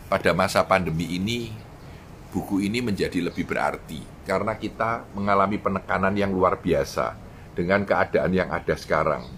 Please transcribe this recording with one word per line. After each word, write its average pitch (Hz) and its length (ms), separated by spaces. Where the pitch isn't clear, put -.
pada 95 240
masa 92 320
pandemi 85 560
ini, 113 320
buku 98 320
ini 107 160
menjadi 87 480
lebih 82 160
berarti 71 800
karena 95 320
kita 113 480
mengalami 101 400
penekanan 95 560
yang 98 160
luar 92 320
biasa 71 560
dengan 92 320
keadaan 90 480
yang 90 160
ada 78 320
sekarang. 76 480